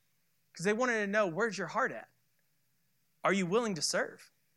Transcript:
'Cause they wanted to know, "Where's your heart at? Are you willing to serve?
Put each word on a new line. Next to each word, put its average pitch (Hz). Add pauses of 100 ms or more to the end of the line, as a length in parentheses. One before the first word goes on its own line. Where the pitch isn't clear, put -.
(580)
'Cause 165
they 208
wanted 226
to -
know, 208
"Where's 185
your 180
heart 208
at? - (1120)
Are 156
you 190
willing 208
to 147
serve? - (280)